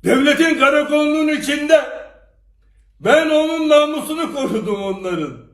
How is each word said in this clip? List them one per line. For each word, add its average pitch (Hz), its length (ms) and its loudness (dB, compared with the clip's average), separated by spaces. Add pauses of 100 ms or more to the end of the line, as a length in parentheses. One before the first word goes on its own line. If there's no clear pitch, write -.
Devletin 294 560 2
karakolunun 294 680 2
içinde 294 540 0 (1160)
ben 302 300 2
onun 311 400 0
namusunu 302 680 0
korudum, 214 480 -6
onların. 180 540 -8 (160)